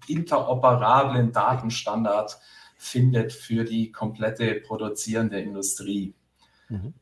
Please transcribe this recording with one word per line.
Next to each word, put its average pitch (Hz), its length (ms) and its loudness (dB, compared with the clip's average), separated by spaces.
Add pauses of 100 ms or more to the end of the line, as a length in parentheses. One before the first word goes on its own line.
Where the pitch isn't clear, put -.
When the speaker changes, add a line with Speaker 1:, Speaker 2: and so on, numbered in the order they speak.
Speaker 1:
interoperablen 127 1300 4
Datenstandard 110 1040 0 (380)
findet 123 560 2
für 113 320 -2
die 113 260 -2
komplette 110 640 -2 (100)
produzierende 107 760 -4
Industrie. 98 720 -6 (560)
Speaker 2:
Mhm. 107 320 -8